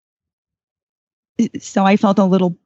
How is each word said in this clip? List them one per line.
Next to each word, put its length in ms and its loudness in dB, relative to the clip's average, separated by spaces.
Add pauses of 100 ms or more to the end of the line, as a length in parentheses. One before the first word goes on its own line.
(1600)
so 260 -4
I 120 4
felt 220 0
a 60 2
little 260 0 (160)